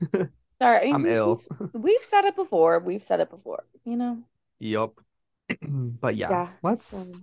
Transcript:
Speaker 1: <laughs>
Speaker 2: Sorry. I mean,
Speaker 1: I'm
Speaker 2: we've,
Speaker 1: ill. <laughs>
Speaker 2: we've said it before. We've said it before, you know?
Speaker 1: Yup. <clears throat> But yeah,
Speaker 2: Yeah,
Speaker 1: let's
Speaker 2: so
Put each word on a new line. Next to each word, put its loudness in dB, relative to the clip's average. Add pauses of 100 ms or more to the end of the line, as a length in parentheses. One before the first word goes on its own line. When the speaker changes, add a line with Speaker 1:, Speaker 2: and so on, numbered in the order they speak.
Speaker 1:
<laughs> -2 (360)
Speaker 2:
Sorry. 6
I 0
mean, 0
Speaker 1:
I'm 0
Speaker 2:
we've, 2
Speaker 1:
ill. 2 (160)
<laughs> -10
Speaker 2:
we've 2
said 4
it 0
before. 4
We've -6
said 0
it -2
before, -12 (200)
you -6
know? -4 (360)
Speaker 1:
Yup. -4 (540)
<clears throat> -6
But -4
yeah, -4
Speaker 2:
Yeah, -2 (140)
Speaker 1:
let's -2
Speaker 2:
so -10 (100)